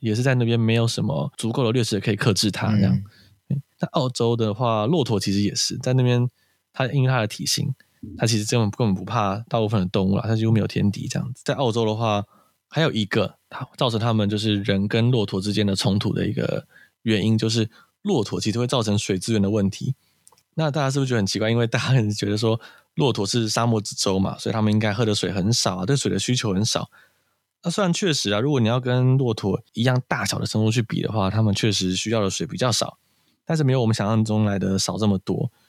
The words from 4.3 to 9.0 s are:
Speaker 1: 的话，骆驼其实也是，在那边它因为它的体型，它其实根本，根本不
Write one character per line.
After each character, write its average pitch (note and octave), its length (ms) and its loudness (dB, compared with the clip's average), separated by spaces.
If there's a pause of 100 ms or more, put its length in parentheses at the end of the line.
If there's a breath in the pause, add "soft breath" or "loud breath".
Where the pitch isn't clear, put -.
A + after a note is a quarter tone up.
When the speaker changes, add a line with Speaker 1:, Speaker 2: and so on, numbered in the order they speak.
Speaker 1:
的 A2+ 180 0
话， A2 320 0
骆 D3+ 180 2
驼 A2 160 0
其 G2+ 120 -2
实 G2+ 100 2
也 G2+ 140 0
是， - 220 -4
在 B2+ 160 -2
那 B2+ 100 4
边 B2 260 2 (440)
它 C3+ 140 -2
因 C#3 140 0
为 B2+ 60 2
它 C3 140 2
的 G#2+ 40 0
体 - 180 -8
型， - 300 -2 (440 soft breath)
它 A#2+ 100 0
其 A2+ 100 2
实 G#2 140 -2
根 B2 80 2
本， G#2+ 100 2
根 A2+ 180 -2
本 G2 60 2
不 F#2 100 -4